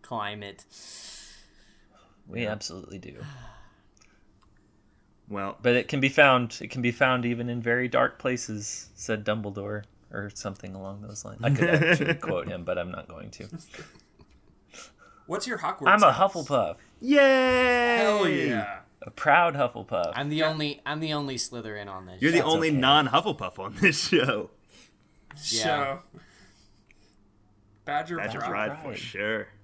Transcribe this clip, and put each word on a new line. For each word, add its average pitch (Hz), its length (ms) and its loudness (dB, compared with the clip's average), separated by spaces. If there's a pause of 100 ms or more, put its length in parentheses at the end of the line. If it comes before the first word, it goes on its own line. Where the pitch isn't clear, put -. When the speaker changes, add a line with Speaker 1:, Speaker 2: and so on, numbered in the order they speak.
Speaker 1:
climate. 104 600 -10 (1600)
Speaker 2:
We 120 160 -6
Speaker 1:
Yeah. 104 80 -2
Speaker 2:
absolutely 95 480 -10
do. - 180 -16 (2000)
Speaker 3:
Well, 101 340 -6
Speaker 2:
But 120 140 6
it 123 120 0
can 139 140 0
be 135 80 4
found, 131 520 4
it 131 100 -12
can 127 100 -6
be 120 100 2
found 127 340 2
even 120 240 -4
in 120 120 -6
very 120 260 0
dark 127 320 0
places, 110 760 -8
said 107 300 -6
Dumbledore, 104 580 -6 (280)
or 101 220 -8
something 98 420 -12
along 98 260 -12
those 107 220 -14
lines. - 180 -14
I - 100 2
could 170 180 4
Speaker 3:
<laughs> 160 140 4
Speaker 2:
actually 165 320 2
quote 92 340 -4
him, 90 160 -10
but 90 120 -2
I'm 87 140 -6
not - 160 -12
going 85 240 -16
to. - 160 -16 (1800)
Speaker 4:
What's 208 200 -6
your 226 100 -6
Hogwarts 160 300 -2
Speaker 2:
I'm 202 160 8
a 147 80 10
Speaker 4:
house? 196 220 2
Speaker 2:
Hufflepuff. 135 420 0 (240)
Speaker 3:
Yay! 254 1000 6
Speaker 4:
Hell 208 280 4
yeah. 117 520 -2 (240)
Speaker 2:
A - 60 -12
proud 160 460 4
Hufflepuff. 101 600 -2
Speaker 1:
I'm 143 120 -4
the 151 160 0
only, 151 420 -2
I'm 151 140 -6
the 156 140 -4
only 143 240 -4
Slytherin 107 500 -8
on 95 200 -14
this 92 140 -8
Speaker 3:
You're 151 120 4
the 170 60 6
Speaker 1:
show. - 40 2
Speaker 3:
only 160 260 2
Speaker 2:
okay. 147 80 2
Speaker 3:
non-Hufflepuff 135 800 2
on 98 180 -10
this 165 220 4 (120)
show. 127 400 2 (1000)
Speaker 1:
Yeah. - 140 0
Speaker 4:
So, 143 360 -2 (1900)
Badger 160 320 -4
Speaker 3:
Badger 104 220 -4
Speaker 4:
Pride. 90 100 -4 (180)
Speaker 3:
Pride, 104 120 -6
for - 100 -16
Speaker 2:
Pride. 101 100 -10
Speaker 3:
sure. 104 480 -4 (160)